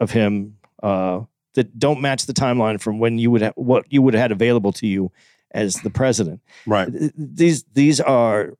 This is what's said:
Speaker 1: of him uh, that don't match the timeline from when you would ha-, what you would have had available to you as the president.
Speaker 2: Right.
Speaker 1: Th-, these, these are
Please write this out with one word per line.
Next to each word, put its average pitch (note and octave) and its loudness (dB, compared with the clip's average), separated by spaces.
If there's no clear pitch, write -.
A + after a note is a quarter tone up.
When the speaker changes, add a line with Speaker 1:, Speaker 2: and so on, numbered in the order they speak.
Speaker 1:
of G#2+ -2
him G#2 -2
uh, F#2+ -2
that A#2+ -2
don't C#3 0
match C3+ -2
the C#3 -6
timeline A#2 0
from G#2+ -4
when A#2 0
you A#2 2
would A#2 4
ha-, A2 0
what B2+ 0
you C#3 2
would C3 4
have A2 4
had A#2+ 0
available G#2+ 2
to - -6
you F#2+ -2
as G#2 -4
the G#2+ -6
president. G#2+ -2
Speaker 2:
Right. G#2 0
Speaker 1:
Th-, D#3 -4
these, D#3 0
these C#3 2
are A2+ 0